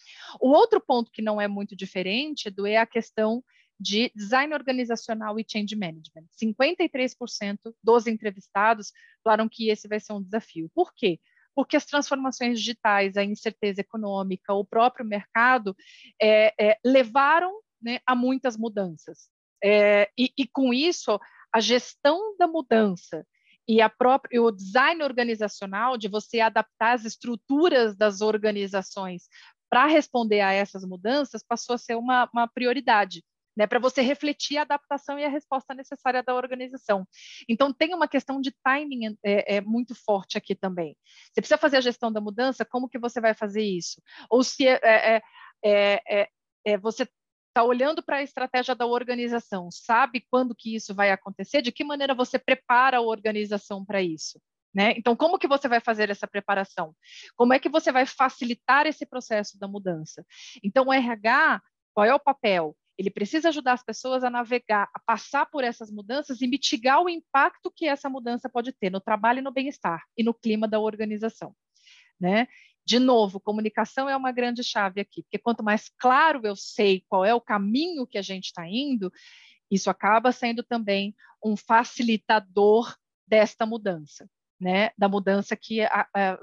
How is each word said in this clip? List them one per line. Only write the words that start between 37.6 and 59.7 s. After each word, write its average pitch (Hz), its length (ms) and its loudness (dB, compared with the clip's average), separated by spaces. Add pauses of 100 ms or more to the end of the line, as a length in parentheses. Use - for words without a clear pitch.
tem 320 220 -2
uma 311 120 0
questão 269 320 -4
de 269 140 -4 (100)
timing, 262 640 -2
é, 202 320 0
é, 202 60 2
muito 226 320 -4
forte 196 420 -4
aqui 202 180 -6
também. 175 400 -6 (380)
Você 226 80 0
precisa 302 160 2
fazer 285 220 2
a - 20 6
gestão 240 320 -4
da 214 80 -4
mudança, 226 460 -4
como 247 200 -6
que 247 120 -12
você 240 200 -6
vai 220 140 2
fazer 214 300 -4
isso? 185 400 -6 (260)
Ou 247 160 4
se - 240 2
é, 254 160 4
é, 220 380 4 (420)
é, 202 420 2
é, 202 220 0 (380)
é, 208 100 2
você 214 320 -6 (460)
tá 247 100 4
olhando 262 380 0
pra 285 200 -4
estratégia 254 520 -4
da 240 100 -2
organização, 240 880 -4
sabe 240 600 0
quando 254 240 0
que 220 220 -10
isso 214 180 -10
vai 202 160 2
acontecer? 196 520 -2
De 240 100 -4
que - 100 -10
maneira 277 320 -4
você 247 240 -2
prepara 262 600 2
a - 20 4
organização 208 840 -4
pra 196 160 -2
isso? 160 360 -8 (360)
Né? 208 240 4
Então, 233 180 2
como 339 220 2
que 339 100 -2
você 277 180 2
vai 233 140 2
fazer 214 300 0
essa 202 160 -6
preparação? 190 680 -4 (400)
Como 247 200 4
é 277 40 4
que 294 120 -2
você 311 200 2
vai 254 140 2
facilitar 262 840 0
esse 294 200 -6
processo 214 520 -6
da 196 80 -12
mudança? 180 600 -8 (360)